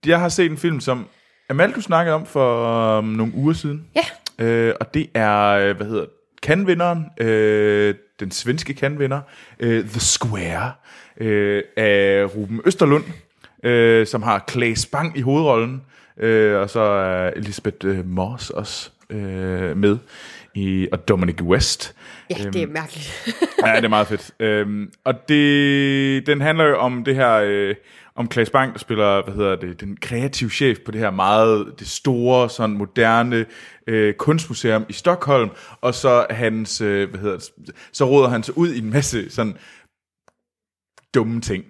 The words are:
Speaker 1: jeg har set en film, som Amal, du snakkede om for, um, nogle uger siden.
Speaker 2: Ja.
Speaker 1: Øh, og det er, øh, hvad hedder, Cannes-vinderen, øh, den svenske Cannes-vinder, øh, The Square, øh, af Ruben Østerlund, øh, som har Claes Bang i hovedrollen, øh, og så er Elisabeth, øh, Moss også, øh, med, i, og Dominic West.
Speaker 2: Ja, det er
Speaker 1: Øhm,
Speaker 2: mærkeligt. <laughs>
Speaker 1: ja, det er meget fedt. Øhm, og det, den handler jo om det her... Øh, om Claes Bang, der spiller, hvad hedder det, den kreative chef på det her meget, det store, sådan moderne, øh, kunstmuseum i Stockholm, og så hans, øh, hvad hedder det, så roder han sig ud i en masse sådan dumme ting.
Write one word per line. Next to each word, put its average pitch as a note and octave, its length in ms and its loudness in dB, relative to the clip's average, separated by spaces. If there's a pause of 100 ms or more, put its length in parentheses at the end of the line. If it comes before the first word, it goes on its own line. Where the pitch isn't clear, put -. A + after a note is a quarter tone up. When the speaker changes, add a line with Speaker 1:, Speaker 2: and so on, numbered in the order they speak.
Speaker 1:
jeg E3 140 4
har F3 100 0
set E3+ 220 0
en D#3 60 -8
film, E3 220 -2
som B2 280 -4 (420)
Amal, E3 220 2
du B3+ 100 -8
snakkede E3+ 340 0
om D#3+ 100 -4
for, A#2 720 0
um, G#2+ 80 0
nogle A2 300 -2
uger D3 180 2
siden. D3+ 320 -6 (100)
Speaker 2:
Ja. - 500 -4
Speaker 1:
Øh, A#2 340 2
og - 140 -8
det D#3 200 -2
er, G#2 360 2
øh, G2+ 280 2
hvad G#2 100 -8
hedder, G#2+ 180 -4 (400)
Cannes-vinderen, F3 600 0 (180)
øh, G#2+ 720 2 (240)
den F#2+ 120 -8
svenske C#3 420 -6
Cannes-vinder, C#3 480 -4 (380)
øh, A2+ 300 0
The A2 100 -6
Square, G2+ 720 -4 (460)
øh, G2+ 460 0 (140)
af G2+ 480 4 (100)
Ruben G#2+ 300 -6
Østerlund, D#3 380 4 (600)
øh, A#2 440 6
som A2+ 160 -4
har G#2 280 0
Claes A#2 340 -2
Bang D#3+ 320 -6
i C#3 40 -4
hovedrollen, C3+ 600 0 (380)
øh, G#2+ 400 2
og G2+ 100 -2
så A#2 100 -4
er F#2+ 560 0
Elisabeth, G2+ 500 -8
øh, F#2+ 220 -2
Moss F#2+ 420 -6
også, - 400 -10 (200)
øh, F#2 680 -6
med, G2+ 200 4 (580)
i, F#2+ 360 -2
og F2 160 -6
Dominic F2+ 340 0
West. - 540 0 (340)
Speaker 2:
Ja, F3+ 60 -4
det F#3+ 200 -8
er F3+ 60 -2
Speaker 1:
Øhm, D3 100 -6
Speaker 2:
mærkeligt. D#3 560 -12 (100)
<laughs> - 280 -2
Speaker 1:
ja, A2 100 4
det A#2 100 2
er A2 40 2
meget G#2+ 180 2
fedt. G#2 320 -8
Øhm, G#2 520 -2 (120)
og B2 260 -4
det, C#3 1000 2
den C#3+ 140 2
handler D#3 240 2
jo C#3+ 120 4
om B2 260 -2
det C3+ 120 0
her... C3 180 4
Øh, G2+ 420 2 (400)
om A#2 160 -4
Claes A2+ 180 0
Bang, C3 240 0
der G#2 60 -14
spiller, G2+ 440 0
hvad G2 100 -10
hedder G2 220 0
det, F2+ 260 -10
den G2+ 160 -12
kreative B2 520 -6
chef B2+ 360 0
på A#2 60 -12
det G#2+ 100 -8
her G#2 100 0
meget, G#2 540 4 (140)
det - 80 -14
store, B2 640 0
sådan A2 280 -4
moderne, A2+ 680 2 (420)
øh, A2 260 2
kunstmuseum A#2+ 760 0
i G#2 40 -14
Stockholm, C#3+ 560 2 (320)
og B2+ 140 -2
så B2 340 4
hans, A2 520 -4
øh, G2+ 280 0
hvad G2 100 -12
hedder G2 180 -4
det, - 340 -20 (200)
så - 140 2
roder C3 240 6
han A#2 140 -2
sig - 140 -8
ud E3+ 160 2
i A#2+ 60 -4
en A2 100 -6
masse A#2+ 400 -2
sådan G#2+ 280 -4 (1600)
dumme A2+ 260 0
ting. F#2+ 280 -6